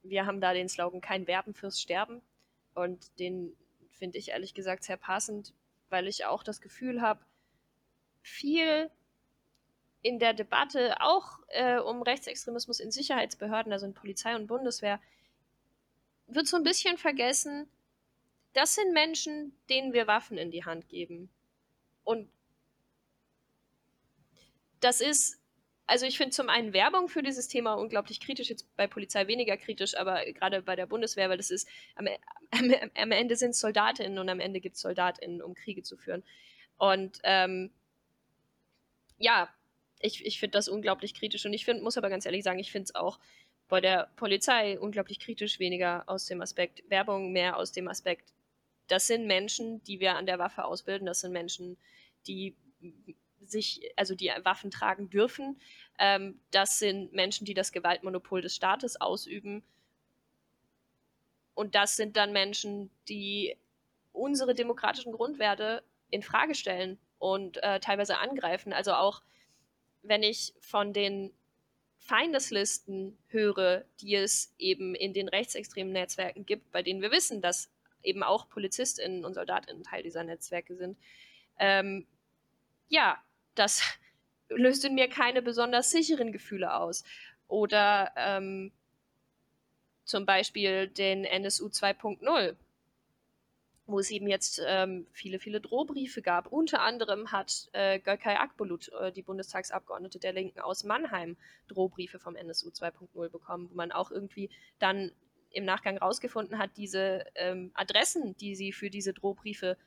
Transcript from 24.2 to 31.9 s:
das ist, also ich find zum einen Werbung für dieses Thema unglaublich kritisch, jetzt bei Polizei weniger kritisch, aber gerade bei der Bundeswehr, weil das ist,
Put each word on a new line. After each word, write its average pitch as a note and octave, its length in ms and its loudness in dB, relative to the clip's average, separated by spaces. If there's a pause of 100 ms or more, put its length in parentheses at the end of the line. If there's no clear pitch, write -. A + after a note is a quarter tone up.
das B3 220 6
ist, D4 360 4 (480)
also B3 200 4
ich C4 100 -2
find C4+ 160 2
zum B3+ 160 -2
einen A3 240 2
Werbung C4+ 380 4
für D#4 120 -2
dieses C4+ 260 -2
Thema A#3 260 0
unglaublich G#3 460 -4
kritisch, B3+ 280 -6
jetzt - 300 -10
bei G3+ 80 4
Polizei G3+ 400 -2
weniger G#3+ 320 0
kritisch, - 400 -4
aber F#3 340 0
gerade F#3+ 300 0
bei F#3 140 -2
der F3+ 100 -4
Bundeswehr, G#3 420 0
weil F#3 80 2
das G3 140 -4
ist, - 180 -4 (280)